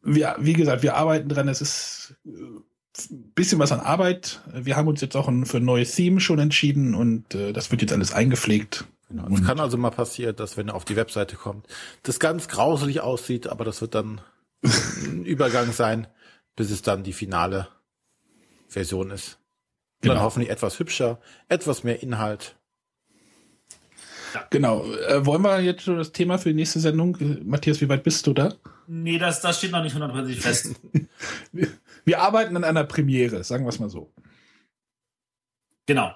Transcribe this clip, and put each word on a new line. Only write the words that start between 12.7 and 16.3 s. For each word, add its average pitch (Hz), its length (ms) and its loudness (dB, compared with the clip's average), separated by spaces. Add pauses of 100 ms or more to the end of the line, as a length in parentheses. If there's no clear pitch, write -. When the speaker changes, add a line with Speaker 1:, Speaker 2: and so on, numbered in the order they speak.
Speaker 2:
aussieht, 123 480 -4
aber 113 180 -6
das 110 160 -6
wird 113 120 -8
dann 107 280 -4 (400)
Speaker 1:
<laughs> - 0 -
Speaker 2:
ein 85 640 -2
Übergang 123 460 0
sein, 113 340 0 (500)